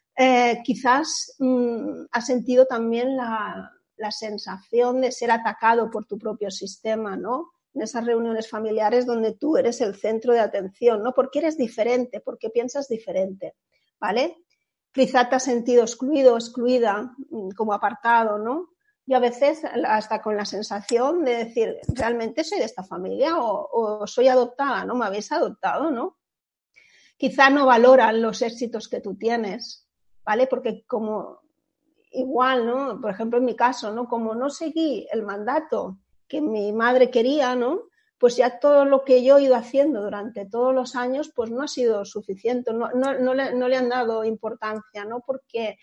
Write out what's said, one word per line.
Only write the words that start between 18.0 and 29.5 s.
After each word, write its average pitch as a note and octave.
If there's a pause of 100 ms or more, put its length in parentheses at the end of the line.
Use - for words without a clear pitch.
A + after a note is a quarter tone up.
¿no? C4+ (380)
Yo B3+
a B3
veces C#4 (240)
hasta G#3+
con G#3+
la G#3
sensación A#3
de A#3
decir, A3+
"¿Realmente A#3
soy F#4+
de A#3
esta F#3
familia G3
o, G#3+
o G#3
soy B3
adoptada, B3
no? G3
¿Me A#3+
habéis G#3
adoptado, B3
no?". B3+ (960)
Quizá C4+
no C#4
valoran A#3
los A3+
éxitos A#3
que -
tú G3
tienes. A3 (400)